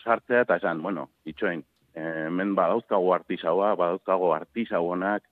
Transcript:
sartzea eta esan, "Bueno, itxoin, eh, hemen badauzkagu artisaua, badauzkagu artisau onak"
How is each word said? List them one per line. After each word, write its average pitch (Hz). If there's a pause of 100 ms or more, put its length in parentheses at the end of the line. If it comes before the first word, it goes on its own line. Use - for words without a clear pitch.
sartzea 117
eta 95
esan, 85
"Bueno, 82 (160)
itxoin, 82 (300)
eh, 80
hemen 92
badauzkagu 95
artisaua, 92
badauzkagu 90
artisau 87
onak" 95